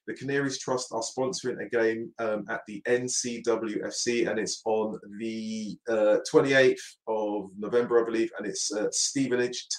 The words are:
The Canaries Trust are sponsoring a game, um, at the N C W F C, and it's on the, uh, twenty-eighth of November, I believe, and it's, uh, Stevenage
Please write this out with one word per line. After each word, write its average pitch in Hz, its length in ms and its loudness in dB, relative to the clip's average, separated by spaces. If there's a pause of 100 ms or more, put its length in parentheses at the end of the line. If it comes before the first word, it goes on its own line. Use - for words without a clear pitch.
The - 60 -6
Canaries 139 440 -2
Trust - 320 -4
are 135 120 -4
sponsoring 127 640 -4
a 101 40 -12
game, 113 500 0
um, 107 320 -2
at 110 160 -4
the 104 180 -12
N 123 240 2
C 120 340 -4
W 110 440 0
F 104 60 -6
C, 120 320 0
and 107 160 -2
it's 92 240 -4
on 110 340 0 (220)
the, 110 580 -6 (100)
uh, 107 280 4 (120)
twenty-eighth 135 680 4 (100)
of 104 500 -2
November, 117 460 4
I 113 40 2
believe, 113 320 0
and 107 100 -6
it's, - 240 -4
uh, 101 180 0
Stevenage 123 800 0 (100)